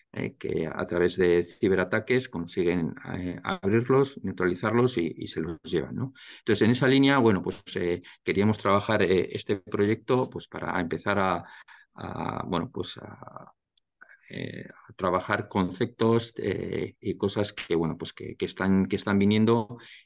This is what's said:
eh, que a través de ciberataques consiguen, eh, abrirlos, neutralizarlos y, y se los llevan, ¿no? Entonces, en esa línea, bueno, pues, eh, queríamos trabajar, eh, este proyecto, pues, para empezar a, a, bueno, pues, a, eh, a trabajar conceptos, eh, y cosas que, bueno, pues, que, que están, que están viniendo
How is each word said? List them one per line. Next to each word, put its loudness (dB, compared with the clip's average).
eh, -6
que -4
a -6
través 0
de 4
ciberataques 0
consiguen, -2
eh, -8
abrirlos, 0
neutralizarlos 0
y, -2
y -10
se -8
los -6
llevan, -4
¿no? -6
Entonces, 0
en 8
esa 4
línea, 6
bueno, 6
pues, -8
eh, -2
queríamos 2
trabajar, 2
eh, 2
este -4
proyecto, 0
pues, -14
para -4
empezar -2
a, 0
a, -6
bueno, -4
pues, -8
a, -20
eh, -10
a -20
trabajar 0
conceptos, 0
eh, -6
y -4
cosas -2
que, -6
bueno, 0
pues, -10
que, -12
que -2
están, 2
que -2
están 0
viniendo 4